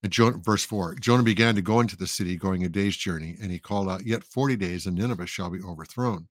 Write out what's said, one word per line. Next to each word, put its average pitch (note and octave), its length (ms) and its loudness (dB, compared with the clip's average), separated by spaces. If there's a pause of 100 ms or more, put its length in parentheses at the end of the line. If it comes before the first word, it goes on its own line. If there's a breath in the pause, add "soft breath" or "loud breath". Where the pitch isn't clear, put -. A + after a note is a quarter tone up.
And G2 80 -2
Jonah, A#2 260 4
verse G2 260 0
four, F#2 300 -4
Jonah A#2+ 300 4
began A2+ 320 6
to G2+ 60 2
go G#2+ 180 4
into A#2+ 160 0
the F2+ 120 -6
city, F2+ 280 -4
going F#2 280 0
a F2+ 60 0
day's G2 260 0
journey, E2 460 -6
and G2 100 -6
he F2 80 -6
called G2 300 -4
out, F#2+ 160 -6
"Yet A2 180 -2
forty C3+ 320 0
days, F2+ 300 -4
and F#2 120 -2
Nineveh G2+ 300 -2
shall F2+ 220 -6
be F2+ 120 -8
overthrown." F2+ 680 -6